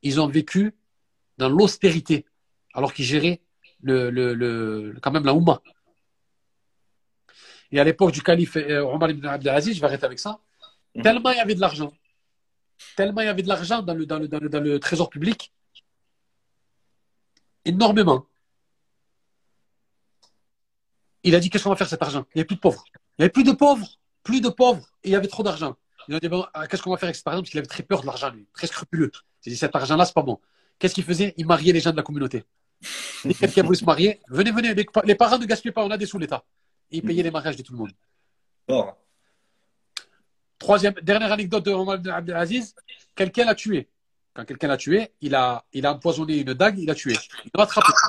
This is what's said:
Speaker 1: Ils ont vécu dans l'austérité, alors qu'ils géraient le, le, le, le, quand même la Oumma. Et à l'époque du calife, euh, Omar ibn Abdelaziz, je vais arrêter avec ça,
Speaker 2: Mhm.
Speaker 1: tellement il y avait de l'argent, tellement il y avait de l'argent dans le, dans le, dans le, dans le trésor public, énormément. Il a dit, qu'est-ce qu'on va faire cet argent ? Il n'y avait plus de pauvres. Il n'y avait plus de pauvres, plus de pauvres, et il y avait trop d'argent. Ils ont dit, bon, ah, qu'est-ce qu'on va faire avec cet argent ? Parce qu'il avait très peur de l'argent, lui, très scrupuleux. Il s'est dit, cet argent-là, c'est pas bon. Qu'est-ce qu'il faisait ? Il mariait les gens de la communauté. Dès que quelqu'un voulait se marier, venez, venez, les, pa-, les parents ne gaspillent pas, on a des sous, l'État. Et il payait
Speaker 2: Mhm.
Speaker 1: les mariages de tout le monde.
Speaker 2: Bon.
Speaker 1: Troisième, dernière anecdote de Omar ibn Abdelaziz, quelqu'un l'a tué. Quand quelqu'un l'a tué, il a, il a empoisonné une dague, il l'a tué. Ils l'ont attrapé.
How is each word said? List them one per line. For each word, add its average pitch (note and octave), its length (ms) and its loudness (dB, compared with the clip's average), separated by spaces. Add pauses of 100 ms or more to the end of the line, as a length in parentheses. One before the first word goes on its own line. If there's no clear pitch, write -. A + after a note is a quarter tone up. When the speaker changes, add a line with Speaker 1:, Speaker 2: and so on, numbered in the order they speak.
Speaker 1:
Ils C#3+ 180 0
ont D3+ 80 4
vécu F3 460 0 (640)
dans C3 100 2
l'austérité, E3 760 2 (480)
alors C3 180 -2
qu'ils C3+ 140 -6
géraient D3+ 340 0 (400)
le, C3 300 0
le, B2 240 0
le, A2 580 -4
le, - 80 -18
quand C3+ 120 -2
même D3+ 120 0
la C#3 80 4
Oumma. E3 300 4 (2000)
Et C#3+ 100 2
à C#3+ 40 6
l'époque D#3+ 280 4
du D3 100 -6
calife, E3+ 340 2
euh, D3 260 -2
Omar D3+ 280 0
ibn D3 160 -6
Abdelaziz, C#3+ 480 0
je E3 60 -8
vais D3 60 0
arrêter C#3 180 -2
avec B2+ 140 -4
ça, G#3+ 220 -10 (540)
Speaker 2:
Mhm. - 80 -10
Speaker 1:
tellement A#3 280 2
il B3 80 0
y - 20 -2
avait G#3+ 140 0
de F3+ 60 -4
l'argent, D3+ 300 -2 (1040)
tellement G3+ 260 -2
il G#3+ 40 0
y - 20 0
avait G3 140 -2
de F3+ 60 -4
l'argent F#3+ 320 -2
dans F3 140 -6
le, D#3+ 100 -4
dans D#3 140 -6
le, D#3 100 -6
dans D3+ 120 -6
le, D3+ 100 -6
dans D3 100 -2
le D3 180 0
trésor E3 300 -2
public, - 460 -6 (2000)
énormément. F#3 640 4 (3000)
Il E3+ 100 6
a F3+ 60 6
dit, F3 100 -2
qu'est-ce - 140 -2
qu'on G3+ 60 0
va F#3+ 60 2
faire G3 120 -2
cet E3 140 -6
argent ? C#3 320 -6
Il D#3 40 -2
n'y - 20 0
avait D#3+ 60 -2
plus F#3+ 100 -4
de - 40 -12
pauvres. - 240 2 (340)
Il - 20 0
n'y D3+ 40 6
avait F#3 80 4
plus C4 120 4
de B3+ 80 6
pauvres, C4+ 360 4 (360)
plus B3 160 0
de A#3 80 0
pauvres, B3 380 2 (180)
et G3 40 -6
il F#3+ 40 2
y G3 40 4
avait F#3+ 120 -2
trop - 140 -8
d'argent. D#3+ 340 -4 (320)
Ils D3 80 -6
ont - 20 -4
dit, E3 100 -6
bon, F3+ 240 -4
ah, D#3 140 -10
qu'est-ce - 160 -6
qu'on F#3 80 -6
va F3+ 60 -2
faire F#3 120 -6
avec D#3+ 80 -8
cet - 120 -10
argent ? E3+ 120 -4
Parce E3+ 100 -12
qu'il D3+ 80 -6
avait C#3 100 -8
très - 160 -12
peur - 160 -2
de C3 60 -10
l'argent, C3+ 240 -6
lui, A2 220 -20
très - 140 -8
scrupuleux. D#3+ 480 -4
Il - 300 -20
s'est A#2 60 -12
dit, A#2+ 60 -8
cet - 200 -4
argent-là, D#3 280 2
c'est - 100 -4
pas D#3+ 80 2
bon. B2+ 180 -6 (380)
Qu'est-ce F#3 160 0
qu'il F#3+ 100 -4
faisait ? F3 320 -2
Il D#3+ 100 -6
mariait E3 260 4
les E3 80 4
gens E3 120 0
de D#3 40 -2
la D3+ 60 -4
communauté. C3+ 420 -6 (800)
Dès C#3 100 2
que - 40 -8
quelqu'un F#3+ 240 4
voulait F3 160 4
se - 60 -6
marier, F3 440 2
venez, F#3+ 220 0
venez, A3+ 240 0
les, G3+ 100 0
pa-, G#3 200 0
les G#3 100 6
parents A#3 240 4
ne A#3 80 -4
gaspillent A3 240 -2
pas, A3 140 -2
on G3 60 -2
a G#3+ 60 -4
des G3 100 -6
sous, G3 120 -10
l'État. C#3+ 260 -6 (460)
Et D#3+ 60 -10
il D#3+ 60 -6
payait F3 200 -2
Speaker 2:
Mhm. E3 40 0
Speaker 1:
les E3 40 -2
mariages D3+ 260 -6
de B2+ 60 -16
tout B2+ 100 -18
le B2 60 -14
monde. G#2+ 140 -10 (760)
Speaker 2:
Bon. G#2 260 -2 (1700)
Speaker 1:
Troisième, G3+ 440 2
dernière G#3 300 0
anecdote G3+ 320 -2
de G3+ 60 0
Omar F#3+ 260 -2
ibn F#3 140 -8
Abdelaziz, F3 640 -4 (400)
quelqu'un F#3+ 300 0
l'a A3+ 100 4
tué. G3 340 -4 (460)
Quand A#2 100 -12
quelqu'un C#3 240 -6
l'a C3+ 80 2
tué, G3+ 440 0
il C#3 160 -4
a, B2 360 0
il C3+ 140 -2
a C#3+ 60 2
empoisonné D#3 460 -2
une C3 160 -4
dague, G3 260 2
il D#3+ 60 -6
l'a D3+ 100 -2
tué. B2 180 -4 (300)
Ils - 100 -20
l'ont G3+ 80 4
attrapé. - 300 4 (160)